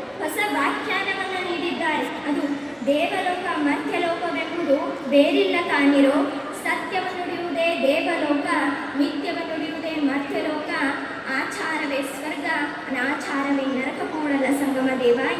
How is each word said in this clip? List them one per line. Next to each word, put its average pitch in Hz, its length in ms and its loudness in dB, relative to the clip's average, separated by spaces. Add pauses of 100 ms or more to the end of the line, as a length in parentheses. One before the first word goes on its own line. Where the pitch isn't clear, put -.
(200)
ಹೊಸ 311 180 -4 (140)
ವ್ಯಾಖ್ಯಾನವನ್ನ 381 840 -2 (120)
ನೀಡಿದ್ದಾರೆ. 311 580 0 (220)
ಅದು 294 140 0 (440)
ದೇವಲೋಕ, 359 600 0 (120)
ಮಧ್ಯಲೋಕವೆಂಬುದು 320 1160 0 (340)
ಬೇರಿಲ್ಲ 285 460 6 (120)
ಕಾಣಿರೋ, 285 480 6 (480)
ಸತ್ಯವ 349 400 -2 (140)
ನುಡಿಯುವುದೇ 349 500 -2 (180)
ದೇವಲೋಕ, 294 640 2 (500)
ಮಿಥ್ಯವ 320 400 0 (100)
ನುಡಿಯುವುದೇ 311 460 -4 (180)
ಮಧ್ಯಲೋಕ, 302 580 -2 (720)
ಆಚಾರವೇ 302 600 -2
ಸ್ವರ್ಗ, 285 440 -6 (420)
ಅನಾಚಾರವೇ 277 800 0 (100)
ನರಕ 269 240 -2 (120)
ಕೂಡಲ 285 340 0
ಸಂಗಮ 269 440 2 (100)
ದೇವ 240 200 6 (200)